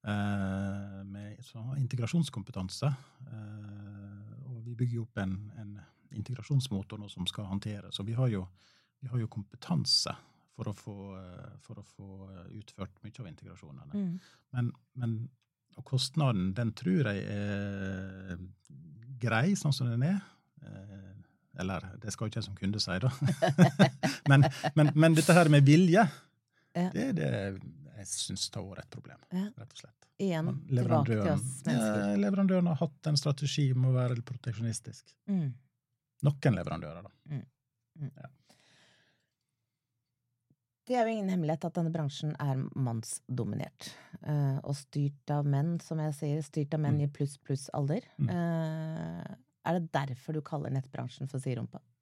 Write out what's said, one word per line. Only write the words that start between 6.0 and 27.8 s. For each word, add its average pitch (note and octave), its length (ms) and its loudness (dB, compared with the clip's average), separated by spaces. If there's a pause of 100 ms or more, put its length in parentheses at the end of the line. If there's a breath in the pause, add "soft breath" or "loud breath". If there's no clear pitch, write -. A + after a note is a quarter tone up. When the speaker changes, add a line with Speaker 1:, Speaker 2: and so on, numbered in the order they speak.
Speaker 1:
integrasjonsmotor A2 880 -2
nå G#2 100 -12
som F#2 160 -6
skal G#2 200 -6
håndtere. G2 460 -6
Så - 140 -6
vi A2+ 80 -4
har B2+ 160 4
jo, F#2+ 180 -2 (540 soft breath)
vi C3 60 -12
har B2+ 120 -4
jo A2 80 -2
kompetanse - 880 -2 (400 soft breath)
for A2+ 100 -8
å G#2+ 100 -6
få, G2 420 -12
eh, F#2 400 -16
for - 180 -18
å G2+ 80 -18
få, F#2+ 460 -18
eh, F2+ 320 -16
utført F#2+ 420 -12
mye - 160 -16
av G#2+ 80 -12
integrasjonene. G2 680 -18
Speaker 2:
Mhm. F#3 260 -2 (340 loud breath)
Speaker 1:
Men, A#2+ 180 0 (240)
men, A#2 340 -4 (460)
og - 100 -18
kostnaden, B2 680 2
den A2+ 200 0
tror E3+ 300 2
jeg G2+ 220 0
er G2 1120 -6 (840)
grei, A#2+ 360 4
sånn D3 180 2
som B2 160 0
den A#2 140 2
er. F#3+ 180 2 (400 loud breath)
Eh, G2 520 -16 (460)
eller, F#2 200 0 (200)
det G#2+ 120 -6
skal A2 160 -4
jo G#2 40 -4
ikke A#2 100 -4
jeg - 20 -4
som F#2+ 120 -8
kunde G2+ 240 -2
si, F#2 200 0
da. B2+ 100 4
<laughs> - 1160 4
Men, C#3 160 10 (320 loud breath)
men, D#3 200 6
men D#3+ 180 8
dette D#3 200 8
her E3+ 160 10
med D3 140 10
vilje, E3+ 460 8 (680 loud breath)
Speaker 2:
Ja. F3+ 140 0
Speaker 1:
det A3 200 -2
er A#3+ 40 -2
det G#2+ 480 -2 (360)